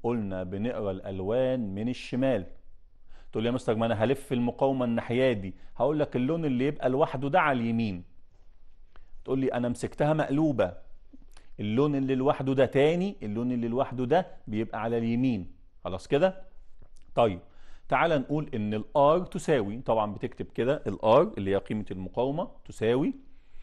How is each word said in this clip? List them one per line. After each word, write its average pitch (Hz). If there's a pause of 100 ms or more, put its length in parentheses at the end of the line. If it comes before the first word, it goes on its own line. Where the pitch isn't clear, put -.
قلنا 104
بنقرا 101
الألوان 101
من 110
الشمال. 123 (840)
تقول 110
لي 117
يا 120
مستر 123
ما 113
انا 113
هلف 117
المقاومة 127
الناحية 120
دي، 95 (220)
هقول 147
لك -
اللون 156
اللي 131
يبقى 139
لوحده 139
ده 175
على 143
اليمين. 113 (1200)
تقول 131
لي 135
انا 120
مسكتها 143
مقلوبة، 139 (880)
اللون 123
اللي 135
لوحده 135
ده 131
تاني، 170
اللون 113
اللي 117
لوحده 127
ده 170 (200)
بيبقى 110
على 117
اليمين. 117 (320)
خلاص 90
كده؟ 185 (640)
طيب 107 (500)
تعال 151
نقول 147
ان 107
ال 104 (400)
R 175
تساوي، 123
طبعا 107
بتكتب 101 (100)
كده 131
ال 101
R 147
اللي 98
هي 95
قيمة 104
المقاومة 123 (180)
تساوي 131 (500)